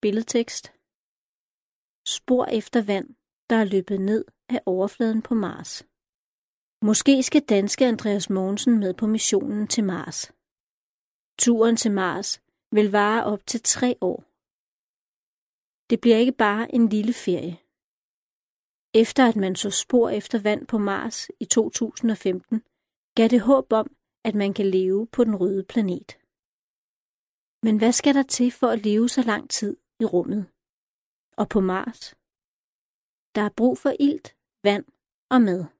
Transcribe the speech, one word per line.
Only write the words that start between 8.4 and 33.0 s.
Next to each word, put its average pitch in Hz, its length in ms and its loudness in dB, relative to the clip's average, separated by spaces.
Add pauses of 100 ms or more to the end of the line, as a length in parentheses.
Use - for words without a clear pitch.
med 190 140 -2
på 220 140 -4
missionen 214 600 0
til 220 160 0
Mars. 185 340 -4 (1300)
Turen 233 320 4
til 226 160 0
Mars 190 380 -4 (460)
vil 208 160 4
vare 208 300 2 (100)
op 208 100 -4 (100)
til 233 120 -8
tre - 260 0 (120)
år. 180 180 -4 (1700)
Det 226 120 2
bliver 233 160 6
ikke 247 200 2 (100)
bare 214 300 -2
en 233 180 4
lille 214 180 0 (120)
ferie. 175 300 -4 (1500)
Efter 262 260 2
at 226 60 0
man 190 200 -2
så 202 140 -4 (140)
spor 233 260 2
efter 214 380 -4
vand 208 200 -2
på 233 100 -2
Mars 202 400 -4 (260)
i - 20 -8
to - 240 2
tusind - 420 -4
og 208 60 -2
femten, 185 400 -4 (600)
gav 226 160 6
det 240 160 6
håb 269 180 4 (140)
om, 214 60 -6 (400)
at 208 80 -4
man 202 220 0
kan 202 100 0 (100)
leve 190 300 0
på - 160 0
den 220 180 0
røde 190 300 -2
planet. 202 380 -2 (1600)
Men 214 120 2
hvad 226 220 4
skal 285 160 2
der 277 100 2 (120)
til 247 120 2 (100)
for 254 80 2
at 226 200 -2
leve 220 220 2
så 262 120 0 (100)
lang 208 180 -4
tid - 240 -4 (300)
i - 100 -2
rummet? 185 300 -2 (1000)
Og 208 120 0
på 214 60 4
Mars? 190 400 -2 (1400)